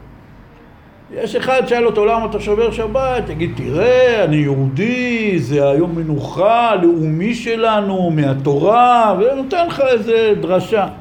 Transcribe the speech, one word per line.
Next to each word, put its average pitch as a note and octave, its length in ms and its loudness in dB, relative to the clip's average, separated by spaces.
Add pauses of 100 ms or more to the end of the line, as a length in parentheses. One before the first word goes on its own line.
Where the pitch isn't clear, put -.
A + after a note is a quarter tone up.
(1120)
יש A3 240 -6
אחד, B3+ 300 0
שאל A#3+ 200 0
אותו, G#3 200 0
"למה A3+ 180 0
אתה G#3 160 -6
שומר G#3+ 300 0
שבת?" A#3 580 -4
יגיד, E3+ 280 -6
"תראה, A3 680 2
אני D3+ 120 2
יהודי, F#3 1040 0
זה C#3 320 0
היום E3 260 0
מנוחה E3 800 0
לאומי E3+ 600 0
שלנו, G#3+ 760 0
מהתורה", E3+ 1080 2
ונותן C4+ 480 0
לך E4 140 -4
איזה A3+ 600 2
דרשה. F3+ 480 0 (120)